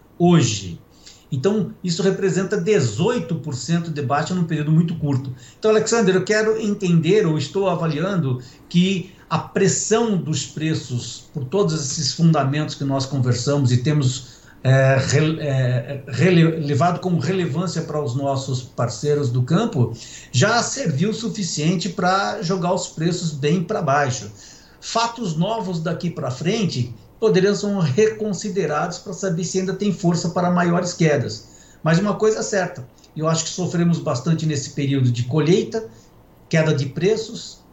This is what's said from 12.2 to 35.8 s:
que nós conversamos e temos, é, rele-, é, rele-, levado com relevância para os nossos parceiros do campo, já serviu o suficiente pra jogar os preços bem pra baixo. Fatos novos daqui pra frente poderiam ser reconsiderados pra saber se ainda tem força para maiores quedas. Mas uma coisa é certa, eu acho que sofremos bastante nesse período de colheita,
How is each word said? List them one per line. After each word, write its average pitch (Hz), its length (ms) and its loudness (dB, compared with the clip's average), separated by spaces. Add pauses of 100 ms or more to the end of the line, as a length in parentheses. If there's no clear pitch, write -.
que - 80 -6
nós 135 220 0
conversamos 131 680 0
e 123 60 4
temos, 147 580 0 (280)
é, 135 340 4
rele-, 156 440 2
é, 131 680 -2
rele-, 160 580 4
levado 156 340 2
com 175 180 0
relevância 165 640 -2
para - 200 -6
os 123 140 -4
nossos 139 460 -2
parceiros 139 680 -2
do 123 120 0
campo, 160 520 2 (380)
já 214 300 4
serviu 190 480 -2
o 208 40 -2
suficiente 180 760 -2
pra 196 540 0
jogar 175 300 0
os - 140 -2
preços 170 440 -2
bem 147 320 0
pra 208 180 -4
baixo. 135 500 0 (480)
Fatos 226 560 -4
novos 185 460 -2
daqui 170 280 -4
pra 139 220 -6
frente 165 600 -2 (240)
poderiam 196 380 4
ser 202 240 -2
reconsiderados 180 1200 0
pra 196 140 -12
saber 180 320 -4
se 185 140 -2
ainda 185 140 -2
tem 208 180 -2
força 170 380 0
para 180 220 0
maiores 170 420 0
quedas. 135 540 0 (340)
Mas 165 160 2
uma 202 180 0
coisa 214 240 2
é - 40 -4
certa, - 440 -4 (280)
eu 156 120 -2
acho 165 180 0
que - 40 -8
sofremos 170 500 0
bastante 151 460 -2
nesse - 260 -2
período 135 380 0
de 120 140 0
colheita, 180 640 2 (640)